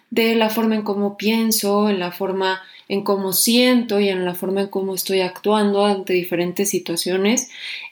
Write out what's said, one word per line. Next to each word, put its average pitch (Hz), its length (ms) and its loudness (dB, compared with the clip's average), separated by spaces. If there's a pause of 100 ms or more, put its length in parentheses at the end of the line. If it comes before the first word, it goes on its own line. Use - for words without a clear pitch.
de 226 260 2
la 220 140 4
forma 220 260 0
en 214 80 -2
cómo 202 340 -2
pienso, 214 720 2
en 202 100 0
la 175 140 -4
forma 190 480 -2 (280)
en 196 140 -2
cómo 196 280 -2
siento 233 680 2
y 202 80 2
en 185 160 -2
la 175 100 -4
forma 190 260 -2
en 196 60 -2
cómo 190 260 -4
estoy 190 280 -2
actuando 202 640 2
ante 190 280 0
diferentes 175 560 0
situaciones 190 800 0 (420)